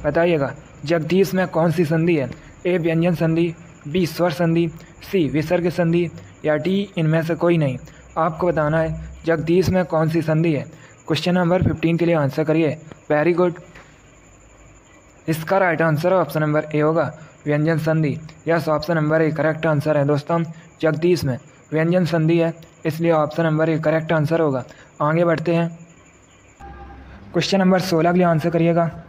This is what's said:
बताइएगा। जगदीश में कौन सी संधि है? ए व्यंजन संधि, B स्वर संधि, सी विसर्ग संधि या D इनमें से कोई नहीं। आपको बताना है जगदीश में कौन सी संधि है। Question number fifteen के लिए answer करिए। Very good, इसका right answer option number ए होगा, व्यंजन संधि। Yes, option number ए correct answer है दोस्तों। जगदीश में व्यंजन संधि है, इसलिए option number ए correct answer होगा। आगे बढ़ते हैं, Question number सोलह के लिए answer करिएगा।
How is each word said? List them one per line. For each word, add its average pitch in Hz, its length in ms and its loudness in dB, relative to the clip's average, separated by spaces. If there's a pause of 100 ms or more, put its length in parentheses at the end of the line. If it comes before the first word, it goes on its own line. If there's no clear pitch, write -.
बताइएगा। 151 480 0 (320)
जगदीश 170 500 0
में 185 140 0
कौन 165 220 2
सी 165 140 2
संधि 165 320 2
है? 127 140 -2 (360)
ए 180 120 2
व्यंजन 165 360 2
संधि, 165 400 0 (340)
B 170 180 0
स्वर 170 260 -2
संधि, 170 360 0 (340)
सी 170 260 0
विसर्ग 160 420 0
संधि 170 380 0 (360)
या 151 120 2
D 180 260 0 (160)
इनमें 160 240 2
से 165 140 -2
कोई 170 220 2
नहीं। 131 200 -2 (400)
आपको 165 280 -2
बताना 156 320 0
है 160 160 -2 (300)
जगदीश 165 460 2
में 185 140 2
कौन 160 240 0
सी 165 140 0
संधि 160 300 0
है। 131 100 -2 (440)
Question 160 280 -2
number 180 280 2
fifteen 165 340 0
के 165 100 0
लिए 170 80 2
answer 147 300 0
करिए। 156 320 0 (340)
Very 156 240 2
good, 175 260 0 (1700)
इसका 165 300 0
right 170 240 2
answer 160 300 2
option 165 280 0
number 151 340 0
ए 151 60 0
होगा, 156 300 0 (360)
व्यंजन 151 320 0
संधि। 160 400 0 (300)
Yes, 160 200 0
option 156 260 0
number 156 280 2
ए 156 80 2
correct 156 360 -2
answer 151 300 0
है 143 100 2
दोस्तों। 147 360 0 (380)
जगदीश 160 440 0
में 127 140 -2 (340)
व्यंजन 170 320 2
संधि 165 340 2
है, 165 140 0 (340)
इसलिए 165 260 0
option 151 320 0
number 160 260 2
ए 156 80 0
correct 160 340 0
answer 160 280 0
होगा। 135 240 0 (380)
आगे 160 220 2
बढ़ते 170 300 0
हैं, 170 140 0 (1600)
Question 180 260 0
number 185 220 4
सोलह 170 320 0
के 175 60 2
लिए 180 80 4
answer 165 240 0
करिएगा। 170 400 2 (180)